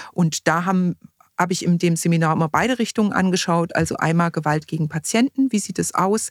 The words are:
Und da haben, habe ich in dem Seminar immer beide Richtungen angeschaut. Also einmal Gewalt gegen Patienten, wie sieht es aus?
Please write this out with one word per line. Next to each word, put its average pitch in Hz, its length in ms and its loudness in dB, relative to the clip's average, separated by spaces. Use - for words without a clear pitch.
Und 165 340 0
da 165 160 0
haben, 185 320 0
habe 180 140 0
ich - 120 -4
in 175 140 4
dem 170 160 2
Seminar 160 400 2
immer 165 140 0
beide 220 280 0
Richtungen 214 360 0
angeschaut. 180 640 0
Also 160 200 0
einmal 170 340 2
Gewalt 156 380 -2
gegen 156 220 -2
Patienten, 247 640 0
wie 214 60 0
sieht 196 220 -4
es - 160 -2
aus? 196 360 0